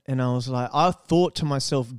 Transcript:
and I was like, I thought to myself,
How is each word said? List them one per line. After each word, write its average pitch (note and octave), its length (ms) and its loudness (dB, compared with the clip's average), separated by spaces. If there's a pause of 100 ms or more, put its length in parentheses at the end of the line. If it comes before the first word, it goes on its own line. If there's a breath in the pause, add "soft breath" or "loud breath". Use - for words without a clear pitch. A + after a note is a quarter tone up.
and C3 160 -2
I B2 120 0
was B2 140 -2
like, B2 260 -4
I E3 180 4
thought F3 440 2
to D#3+ 100 -4
myself, C3+ 540 -2